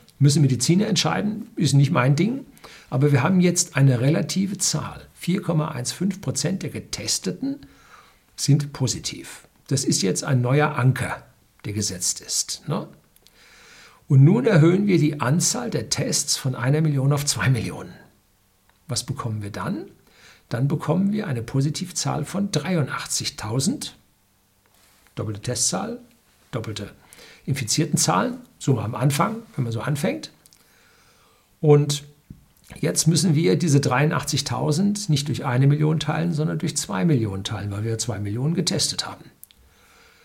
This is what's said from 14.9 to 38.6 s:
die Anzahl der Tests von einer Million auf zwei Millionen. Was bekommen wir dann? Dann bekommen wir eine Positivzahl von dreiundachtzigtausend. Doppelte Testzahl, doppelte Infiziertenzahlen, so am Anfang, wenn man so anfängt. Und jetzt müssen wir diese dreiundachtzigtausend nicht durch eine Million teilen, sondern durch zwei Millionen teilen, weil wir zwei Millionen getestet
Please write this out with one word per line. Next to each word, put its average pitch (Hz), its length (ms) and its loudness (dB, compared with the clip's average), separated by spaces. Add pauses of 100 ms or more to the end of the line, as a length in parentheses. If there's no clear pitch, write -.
die 147 240 0
Anzahl 180 480 0
der - 200 -4
Tests - 460 -2
von 131 200 -4
einer 139 260 0
Million 143 320 2
auf 143 120 -2
zwei - 220 -2
Millionen. 98 460 -2 (960)
Was - 160 -6
bekommen 107 400 -6
wir 101 80 -8
dann? 311 340 -6 (640)
Dann 127 200 -2
bekommen 180 460 0
wir 214 140 -4
eine 117 160 -4
Positivzahl 139 800 -4
von 202 240 -4
dreiundachtzigtausend. 147 1500 -4 (1200)
Doppelte 104 280 -8
Testzahl, 196 580 -4 (500)
doppelte 104 400 -8 (560)
Infiziertenzahlen, 175 920 0 (200)
so 120 220 0
am 104 160 -6
Anfang, 170 480 0 (120)
wenn 127 100 -2
man 113 80 -4
so 113 80 -6
anfängt. 202 500 -4 (1300)
Und 147 420 6 (760)
jetzt 165 260 0
müssen 160 300 4
wir 175 220 4
diese 143 220 4
dreiundachtzigtausend 143 1300 0
nicht 147 180 0
durch - 180 -4
eine 131 220 4
Million 151 320 2
teilen, 165 340 -2
sondern 156 240 -2
durch 151 200 -4
zwei 190 280 -2
Millionen 110 380 0
teilen, 101 280 -6
weil 101 120 -6
wir 113 160 -4
zwei 107 180 -6
Millionen 117 380 -4
getestet - 500 -2